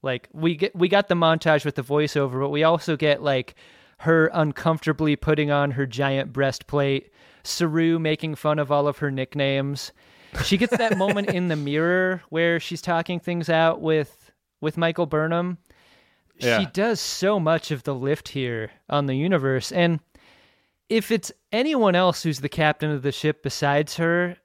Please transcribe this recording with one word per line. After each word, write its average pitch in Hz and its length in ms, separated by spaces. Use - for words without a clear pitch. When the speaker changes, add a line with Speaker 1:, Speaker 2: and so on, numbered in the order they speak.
Speaker 1:
Like, 127 300
we 165 220
get, 185 200
we 180 120
got 202 200
the 180 80
montage 160 500
with 143 100
the 131 80
voiceover, 139 580
but 139 80
we 147 140
also 160 340
get, 147 260
like, 135 320
her 160 340
uncomfortably 156 800
putting 151 340
on 143 220
her 135 140
giant 135 480
breastplate, 139 760
Saru 165 560
making 156 360
fun 151 240
of 135 100
all 143 160
of 143 120
her 143 140
nicknames. 139 800
She 196 140
gets 233 180
that 220 220
moment 202 320
in 180 180
the 160 80
mirror 170 720
where 165 320
she's - 220
talking 170 400
things 170 280
out 165 300
with, 156 540
with 156 160
Michael 170 300
Burnham. 165 520
Speaker 2:
Yeah. 117 240
Speaker 1:
She 190 60
does 208 340
so 202 400
much 160 320
of 135 120
the 143 100
lift 135 360
here 120 420
on 143 160
the 131 100
universe. 135 560
And 170 280
if 220 220
it's 220 200
anyone 233 420
else 180 280
who's 147 160
the 143 100
captain 151 420
of 135 120
the 139 80
ship - 320
besides 147 540
her 175 480